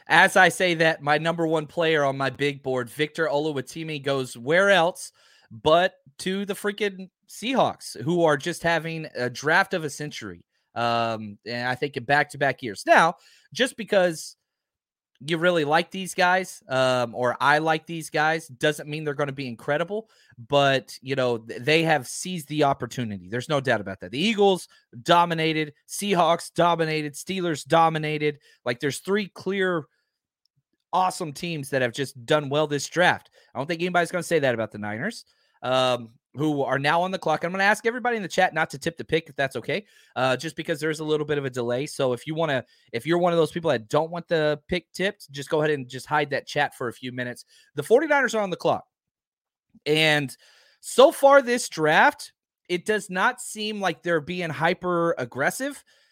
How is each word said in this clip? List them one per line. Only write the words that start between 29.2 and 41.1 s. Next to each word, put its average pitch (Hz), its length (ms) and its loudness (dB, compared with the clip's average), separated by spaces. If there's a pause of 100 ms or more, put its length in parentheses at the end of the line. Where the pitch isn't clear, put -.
clear, 185 560 -2 (1080)
awesome 180 400 0
teams 160 380 -8
that 135 120 0
have 117 100 0
just 131 340 -8
done 151 220 0
well 151 180 0
this 143 220 -4
draft. 156 420 0 (240)
I 113 40 -8
don't 139 80 -4
think 170 160 -6
anybody's 180 280 0
gonna 175 140 -4
say 165 160 2
that 131 140 2
about 113 180 -4
the 107 60 -12
Niners, 107 460 -8 (380)
um, 123 480 0 (240)
who 143 280 0
are 131 160 -4
now 151 220 2
on 185 100 -2
the 185 80 -6
clock. 156 260 -2
I'm 170 60 -4
gonna 190 140 -2
ask 220 220 2
everybody 233 300 -2
in 208 60 -6
the 165 60 -8
chat 185 260 2
not 156 160 -2
to 143 80 -12
tip 165 180 -6
the - 80 -10
pick, 165 240 -2
if - 80 -20
that's 135 200 -2
okay, 147 280 -6 (300)
uh, 127 220 0
just 151 180 -8
because 160 240 -6
there's 151 220 -4
a 156 40 -8
little 151 220 -2